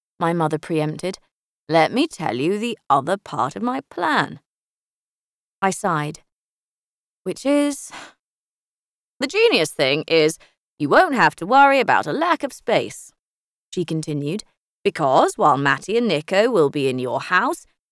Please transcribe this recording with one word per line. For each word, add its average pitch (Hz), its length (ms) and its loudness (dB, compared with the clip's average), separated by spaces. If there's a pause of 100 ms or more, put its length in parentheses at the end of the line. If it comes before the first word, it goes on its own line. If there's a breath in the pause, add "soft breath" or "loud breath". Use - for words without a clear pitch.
(200)
my 170 120 0
mother 160 260 0
preempted, 156 600 -4 (480)
"let 160 240 2
me 285 160 0
tell 139 300 -6
you 170 200 -2
the 226 220 -6 (100)
other 143 280 2
part 123 380 -6
of 196 80 -6
my 254 180 -4
plan." 285 580 -4 (1200)
I 190 100 0
sighed. 156 520 -4 (1000)
"Which - 220 -8
is?" 285 460 0 (1300 loud breath)
"The 277 80 -4
genius 359 460 2
thing 147 340 0
is, 160 320 2 (400 soft breath)
you 147 80 -2
won't 285 280 4
have 170 200 4
to 170 100 -10
worry 269 360 4
about 123 260 2
a 147 60 -4
lack 330 300 -2
of 262 100 -8
space," - 580 -4 (600)
she 180 100 -4
continued, 156 600 -6 (400)
"because 165 540 2
while 151 200 4
Mattie 143 400 0
and 240 100 0
Nico 190 420 2
will 165 200 4
be 143 180 -2
in 127 120 -2
your 123 200 -4
house, 220 460 -2 (260)